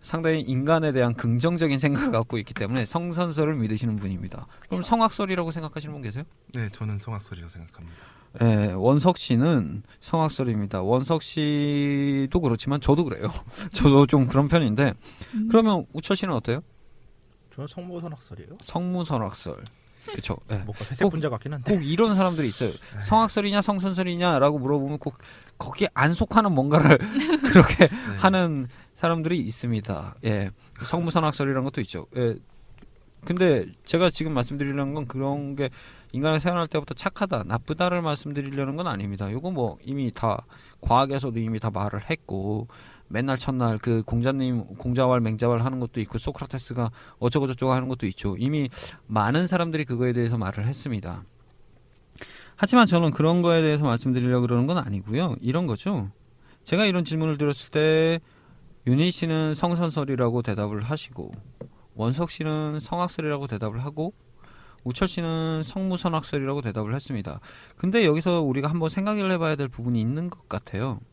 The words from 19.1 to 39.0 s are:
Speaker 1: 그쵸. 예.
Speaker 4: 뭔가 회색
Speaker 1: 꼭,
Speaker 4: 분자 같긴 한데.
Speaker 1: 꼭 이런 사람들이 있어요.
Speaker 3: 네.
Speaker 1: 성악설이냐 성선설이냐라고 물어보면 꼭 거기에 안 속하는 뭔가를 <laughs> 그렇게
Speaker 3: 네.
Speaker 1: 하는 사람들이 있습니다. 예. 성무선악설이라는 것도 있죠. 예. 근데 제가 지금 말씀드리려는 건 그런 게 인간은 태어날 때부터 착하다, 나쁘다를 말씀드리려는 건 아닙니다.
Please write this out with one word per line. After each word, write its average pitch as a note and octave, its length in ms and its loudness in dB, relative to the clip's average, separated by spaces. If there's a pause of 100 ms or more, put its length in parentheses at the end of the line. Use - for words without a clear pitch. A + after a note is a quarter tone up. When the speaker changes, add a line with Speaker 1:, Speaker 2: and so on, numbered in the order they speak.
Speaker 1:
그쵸. - 220 -6 (140)
예. A2 60 -2
Speaker 4:
뭔가 G#2 280 -8
회색 B2+ 200 -2
Speaker 1:
꼭, G3+ 60 4
Speaker 4:
분자 D#3 200 -2
같긴 C3+ 240 -8
한데. D3 180 -2
Speaker 1:
꼭 F3+ 100 2
이런 F#3+ 340 2
사람들이 F3 320 2
있어요. G#2 220 -2
Speaker 3:
네. - 300 -12
Speaker 1:
성악설이냐 G3+ 640 2
성선설이냐라고 F3+ 960 2
물어보면 C#3 400 0
꼭 - 180 -6 (400)
거기에 - 380 -2
안 D3 180 4
속하는 G#3 400 4
뭔가를 D3 460 8
<laughs> C#4 440 0
그렇게 F#3+ 460 8
Speaker 3:
네. - 60 0 (240)
Speaker 1:
하는 E3+ 480 2 (280)
사람들이 E3 460 0
있습니다. G#2+ 840 -4
예. G2+ 260 0 (320)
성무선악설이라는 D3+ 840 0
것도 C3+ 180 -6
있죠. F2+ 240 -8 (100)
예. A#2+ 180 0 (880)
근데 F3 420 4 (200)
제가 E3+ 240 4
지금 D#3+ 220 -4
말씀드리려는 C#3 600 -2
건 D3+ 140 -6
그런 C#3 500 -4
게 C3+ 140 -2 (420)
인간은 D#3 260 0
태어날 E3+ 280 0
때부터 D3+ 280 -4
착하다, F#3 500 -4
나쁘다를 E3+ 580 -2
말씀드리려는 C#3 760 -4
건 F3+ 100 -4
아닙니다. G2+ 460 -4